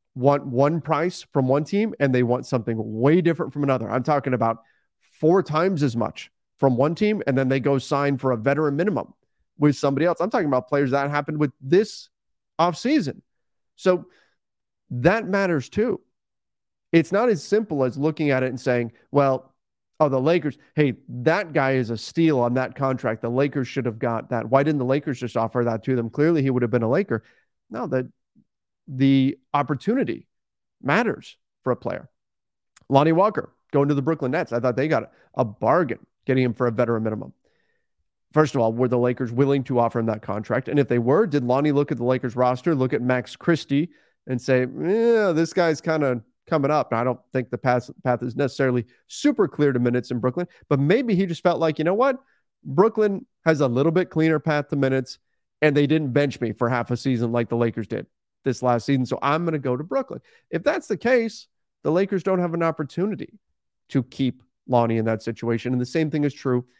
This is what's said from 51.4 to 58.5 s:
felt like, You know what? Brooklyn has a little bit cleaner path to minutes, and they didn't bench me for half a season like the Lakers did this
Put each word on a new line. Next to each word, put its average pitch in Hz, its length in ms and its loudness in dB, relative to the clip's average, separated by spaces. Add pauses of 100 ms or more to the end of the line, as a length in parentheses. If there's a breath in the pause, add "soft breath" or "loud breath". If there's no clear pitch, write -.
felt 170 160 2
like, 160 200 0
You 156 60 -2
know 180 100 2
what? 262 280 0 (400)
Brooklyn 202 640 0 (180)
has 156 160 2
a 135 80 4
little 139 240 2
bit 180 180 0
cleaner 160 280 2
path 147 300 -2
to 151 80 -4
minutes, 131 420 0 (440)
and 147 140 4
they 143 100 4
didn't 151 260 0
bench 143 280 0
me 110 120 -2
for 117 160 -2
half 123 220 0
a 123 60 0
season 120 360 -2
like 120 160 0
the 117 80 -2
Lakers 117 300 -2
did 107 200 -6 (380)
this 127 180 -2